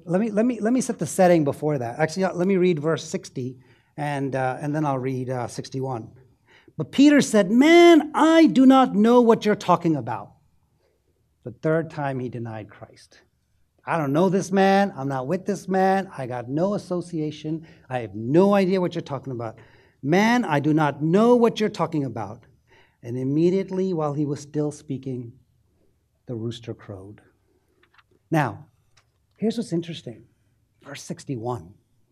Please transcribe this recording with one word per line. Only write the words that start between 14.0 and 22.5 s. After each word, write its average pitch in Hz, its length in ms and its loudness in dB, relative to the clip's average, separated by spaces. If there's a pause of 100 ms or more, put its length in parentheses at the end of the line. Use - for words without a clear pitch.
know 175 180 2
this 190 220 -2
man. 196 460 4
I'm 135 120 -8
not 131 180 -6
with 180 180 -6
this 175 220 -6
man. 190 500 0
I 135 80 -8
got 120 240 -8
no 170 240 -2
association. 160 960 -8 (200)
I 127 120 -6
have 104 160 -10
no 160 400 2
idea 190 260 0
what 175 140 -4
you're 165 80 -8
talking 135 280 -10
about. 113 280 -10 (420)
Man, 214 420 2
I 147 160 0
do 147 140 0
not 147 300 0
know 214 320 4
what 226 240 2
you're 214 100 -2
talking 160 340 -4
about." 110 440 -10 (560)